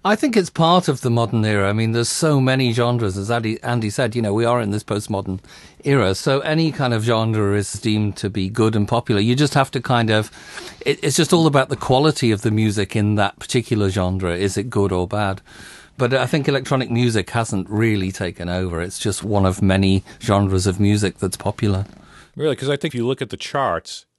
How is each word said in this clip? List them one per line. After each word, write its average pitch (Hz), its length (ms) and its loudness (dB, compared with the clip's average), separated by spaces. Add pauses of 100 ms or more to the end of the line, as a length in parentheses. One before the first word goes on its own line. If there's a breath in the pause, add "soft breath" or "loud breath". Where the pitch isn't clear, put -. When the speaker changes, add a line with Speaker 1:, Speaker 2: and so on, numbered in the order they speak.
Speaker 1:
I 208 100 4
think 233 220 0
it's 185 140 2
part 170 360 4
of 139 140 -2
the 123 80 -2
modern 117 340 2
era. 104 260 2
I 104 40 0
mean, 113 180 0
there's 117 160 0
so 151 320 2
many 131 320 2
genres, 117 460 0
as 101 140 -6
Andy, 113 320 -2
Andy 117 260 -2
said, 117 260 -2
you 120 60 0
know, 104 120 0
we 113 120 2
are 120 160 2
in 104 100 -2
this 104 120 -4
postmodern 98 560 -4 (440 loud breath)
era. 123 320 2
So 139 260 0
any 156 300 0
kind 127 220 -2
of 110 100 0
genre 110 540 2
is 101 160 -4
deemed 107 440 -2
to 101 120 -4
be 95 180 -2
good 110 280 2
and 104 120 2
popular. 117 340 0
You 123 140 2
just 147 200 0
have 135 160 2
to 135 100 -6
kind 117 300 0
of, 107 200 0 (540 loud breath)
it, - 180 -2
it's 143 140 0
just 170 160 2
all 165 140 4
about 139 220 2
the - 60 -2
quality 135 560 2
of 101 120 0
the 113 80 2
music 107 440 0
in 104 200 2
that 101 240 0
particular 107 500 0
genre. 92 460 -2
Is 98 200 0
it 107 140 -4
good 101 220 0
or 90 160 0
bad? 98 340 -4 (560 loud breath)
But 127 160 0
I 127 140 0
think 147 200 0
electronic 131 440 0
music 117 400 0
hasn't 110 380 -2
really 104 420 0
taken 87 380 -6
over. 87 320 -2
It's 92 180 -8
just 101 240 -4
one 101 240 2
of 92 160 0
many 95 400 4 (180 loud breath)
genres 98 460 2
of 92 120 0
music 104 380 2
that's 92 200 -4
popular. 101 480 -2 (500 loud breath)
Speaker 2:
Really, 139 200 -2
'cause 131 140 -6
I 143 80 0
think 147 160 -6
if 123 40 -6
you 117 80 -2
look 135 160 -2
at 120 100 -6
the - 40 -8
charts - 680 -4 (140)